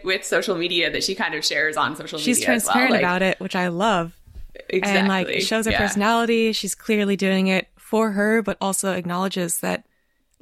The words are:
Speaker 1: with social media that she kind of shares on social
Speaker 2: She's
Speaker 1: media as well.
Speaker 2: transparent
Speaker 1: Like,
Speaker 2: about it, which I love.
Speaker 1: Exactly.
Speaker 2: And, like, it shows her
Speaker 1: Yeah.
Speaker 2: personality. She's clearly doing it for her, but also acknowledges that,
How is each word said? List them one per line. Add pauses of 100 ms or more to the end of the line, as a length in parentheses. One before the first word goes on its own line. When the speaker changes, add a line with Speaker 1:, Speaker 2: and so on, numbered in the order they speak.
Speaker 1:
with
social
media
that
she
kind
of
shares
on
social
Speaker 2:
She's
Speaker 1:
media
as
well.
Speaker 2:
transparent
Speaker 1:
Like,
Speaker 2:
about
it,
which
I
love. (560)
Speaker 1:
Exactly.
Speaker 2:
And,
like,
it
shows
her
Speaker 1:
Yeah.
Speaker 2:
personality.
She's
clearly
doing
it (100)
for
her,
but
also
acknowledges
that, (560)